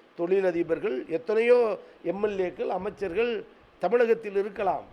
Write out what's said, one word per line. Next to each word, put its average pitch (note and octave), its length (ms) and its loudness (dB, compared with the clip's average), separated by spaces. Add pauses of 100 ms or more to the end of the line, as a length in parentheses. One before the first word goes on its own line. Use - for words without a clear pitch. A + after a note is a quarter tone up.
(180)
தொழிலதிபர்கள், E3+ 800 0 (100)
எத்தனையோ A3 500 2 (440)
எம் G3+ 220 -2
எல் G3 240 0
ஏக்கள், - 300 -6
அமைச்சர்கள் G3+ 540 -4 (460)
தமிழகத்தில் A3 580 2
இருக்கலாம். G3 560 -2